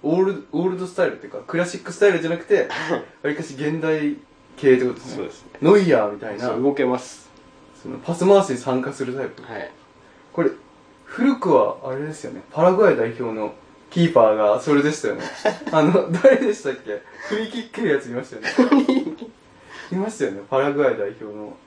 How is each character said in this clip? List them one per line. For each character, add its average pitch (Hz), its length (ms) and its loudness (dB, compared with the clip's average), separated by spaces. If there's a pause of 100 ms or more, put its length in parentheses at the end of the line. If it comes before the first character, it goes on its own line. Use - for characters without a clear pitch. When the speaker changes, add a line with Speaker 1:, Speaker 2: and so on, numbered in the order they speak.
Speaker 1:
オ 160 140 2
ー 190 80 4
ル-、 190 260 -4
オ 170 140 -2
ー 185 40 2
ル 180 100 -6
ド 185 80 -6
ス - 80 -14
タ 180 100 2
イ - 60 0
ル - 20 -10
っ - 40 -12
て - 80 -18
い - 40 -16
う - 20 -18
か、 - 160 -10
ク 165 100 -4
ラ 175 80 0
シ 175 120 -10
ッ - 60 -14
ク 175 80 -12
ス - 80 -14
タ 202 80 6
イ 190 60 6
ル 165 80 0
じ 165 60 -4
ゃ - 20 -2
な 170 80 -2
く - 80 -12
て、 190 240 2 (260)
Speaker 2:
<laughs> - 280 -12
Speaker 1:
わ 147 60 -2
り 151 60 -2
か 156 80 -10
し 143 120 -14
現 151 260 -4
代 151 340 -2 (420)
系 135 180 6
っ 123 40 0
て 127 60 0
こ 123 80 -2
と - 20 -10
で - 60 -18
す - 100 -18
ね。 - 40 -12
Speaker 2:
そ 104 80 -8
う - 20 -8
で - 60 -12
す - 140 -20
ね。 - 40 -20 (120)
Speaker 1:
ノ 175 160 8
イ 175 180 4
ア 107 120 2
ー 104 40 -4
み 101 80 -10
た 110 120 -10
い 101 60 -8
な。 117 80 -6
Speaker 2:
そ 113 120 -4
う、 120 40 -2
動 143 120 2
け 139 120 0
ま 123 140 0
す。 - 300 -18 (520)
Speaker 1:
そ - 80 -14
の - 100 -12
パ 170 160 -6
ス 175 120 0
回 196 160 8
し 165 80 -4
に 123 60 -2
参 127 240 -2
加 135 120 -6
す 135 120 -6
る 127 80 -8
タ 131 100 -6
イ - 40 -8
プ。 - 160 -16
Speaker 2:
は 110 140 -14
い。 87 140 -12 (600)
Speaker 1:
こ 170 100 -2
れ、 - 80 2 (540)
古 262 320 0
く 170 160 2
は 107 320 4
あ 131 80 -6
れ 135 80 -6
で 156 120 -8
す - 120 -16
よ - 80 -12
ね。 92 80 -14 (100)
パ 156 120 0
ラ 185 100 6
グ 208 120 4
ア 175 60 6
イ 107 60 0
代 113 100 0
表 117 160 -8 (100)
の 107 200 -6 (360)
キ 170 160 2
ー 165 80 0
パ 113 180 6
ー 107 40 2
が 107 240 2
そ 147 160 2
れ 143 80 4
で 151 80 2
し 151 100 -8
た 117 60 -4
よ 98 80 -2
ね。 90 80 -10 (240)
Speaker 2:
<laughs> - 240 -6
Speaker 1:
あ 160 100 4
の、 165 300 2
誰 262 260 6
で 214 160 0
し - 100 -8
た 139 80 -4
っ 127 40 -6
け？ 104 260 -10 (280)
フ 208 80 -2
リ 220 80 -4
ー - 60 -12
キ 254 80 -10
ッ 220 100 -10
ク - 60 -
蹴 220 80 -6
る 190 60 0
や 139 100 2
つ - 80 -12
い - 20 -14
ま 120 140 -8
し - 80 -18
た 120 40 -16
よ 107 60 -14
ね。 254 440 2 (320)
Speaker 2:
<laughs> 233 80 -16 (680)
Speaker 1:
い 180 40 -6
ま 196 140 -2
し - 100 -14
た 139 60 0
よ 98 60 -4
ね。 98 180 -12
パ 135 100 0
ラ 143 120 0
グ 143 140 0
ア 127 60 4
イ 113 60 -4
代 101 120 -4
表 104 160 -14
の。 107 300 -14 (120)